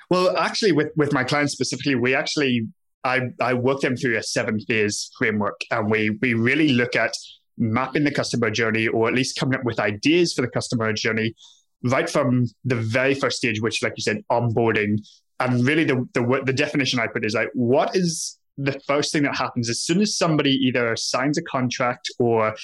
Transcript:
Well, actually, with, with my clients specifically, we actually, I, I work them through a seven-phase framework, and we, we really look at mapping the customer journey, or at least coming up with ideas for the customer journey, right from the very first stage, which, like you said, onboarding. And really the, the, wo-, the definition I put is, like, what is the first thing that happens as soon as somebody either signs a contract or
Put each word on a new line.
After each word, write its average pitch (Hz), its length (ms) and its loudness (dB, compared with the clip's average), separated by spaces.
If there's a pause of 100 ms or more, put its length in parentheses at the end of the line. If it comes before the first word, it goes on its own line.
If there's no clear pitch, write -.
Well, 180 280 2
actually, 208 340 2
with, 151 240 2
with 147 160 2
my 131 140 2
clients 147 260 0
specifically, 131 440 -2
we 127 200 2
actually, 135 520 0 (360)
I, 127 280 0 (100)
I 123 120 2
work 131 280 0
them 131 160 0
through 117 200 0
a 104 60 -2
seven-phase 107 960 -2
framework, 107 420 0 (120)
and 113 200 0
we, 110 200 2 (100)
we 123 140 2
really 135 340 2
look 120 260 2
at 117 180 0 (440)
mapping 127 480 0
the 143 60 2
customer 120 380 0
journey, 110 380 0
or 113 220 2
at - 40 0
least 131 240 -2
coming 131 180 0
up 123 100 -6
with 117 140 -2
ideas 139 540 2
for - 80 -2
the 120 80 -2
customer 113 440 -2
journey, 113 420 -2 (480)
right 135 260 0
from 127 380 2 (160)
the 123 120 0
very 123 380 0
first 139 240 -2
stage, 110 240 -2
which, 113 220 -2
like 110 140 -2
you 110 60 -10
said, 107 280 -2
onboarding. 113 680 2 (400)
And 123 260 2
really 156 180 2
the, 127 300 0
the, 127 100 0
wo-, 131 200 0
the 131 100 0
definition 139 460 0
I 113 80 0
put 113 180 -6
is, 107 80 -2
like, 117 200 0
what 127 420 2
is 175 440 -2 (180)
the 139 300 -2
first 143 240 0
thing 151 120 2
that 123 120 0
happens 120 320 -2
as 117 160 -4
soon 175 160 2
as 208 160 0
somebody 147 360 2
either 123 440 2
signs 139 440 -2
a - 20 -4
contract 127 680 -2 (100)
or 113 440 2